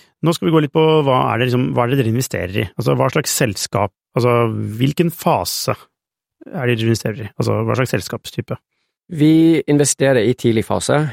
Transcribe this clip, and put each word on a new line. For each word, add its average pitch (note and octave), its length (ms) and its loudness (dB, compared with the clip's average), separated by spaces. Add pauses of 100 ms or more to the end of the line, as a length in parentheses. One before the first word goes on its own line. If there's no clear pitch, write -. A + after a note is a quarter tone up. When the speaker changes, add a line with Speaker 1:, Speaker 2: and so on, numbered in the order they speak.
(240)
Speaker 1:
Nå E3 100 2
skal F#3 140 -4
vi D#3+ 80 2
gå D#3 60 4
litt D3 100 -2
på D#3 320 2
hva C3 300 2
er A2 60 -2
det B2+ 120 0
liksom, B2+ 220 0
hva B2 100 0
er A#2 60 0
det C#3 100 0
dere A2 160 0
investerer F#2+ 480 -4
i? - 60 -6 (100)
Altså, C3+ 160 0
hva C3 160 0
slags - 240 -2
selskap, G2+ 560 -2 (240)
altså, A#2+ 380 2 (240)
hvilken D3+ 340 0
fase - 640 -2 (680)
er C3 220 -6
det A#2 120 2
du A2+ 80 -2
investerer A2+ 340 -2
i? G#2 160 -10
Altså, A2 260 0
hva A2+ 120 0
slags B2 180 -2
selskapstype? - 640 -8 (520)
Speaker 2:
Vi D#3+ 580 4
investerer C3+ 560 2
i A#2+ 100 2
tidlig A2+ 300 0
fase. G#2 320 -2 (160)